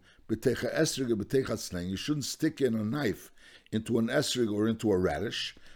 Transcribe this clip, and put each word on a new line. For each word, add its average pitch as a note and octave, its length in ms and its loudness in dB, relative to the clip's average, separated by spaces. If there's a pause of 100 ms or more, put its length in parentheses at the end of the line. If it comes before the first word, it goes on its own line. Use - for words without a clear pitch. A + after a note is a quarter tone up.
(280)
b'techa A2+ 460 0
esrig C3+ 380 0
b'techa A2+ 400 0
tznein. F2+ 380 -6
You F#2+ 60 -2
shouldn't C#3+ 280 -2
stick - 360 -4
in - 140 4
a A2 100 0
knife A2+ 460 -2 (400)
into A2+ 280 0
an A2+ 100 2
esrig B2 440 0
or G#2 140 2
into A2+ 240 2
a F#2 80 6
radish, F2+ 580 -2 (200)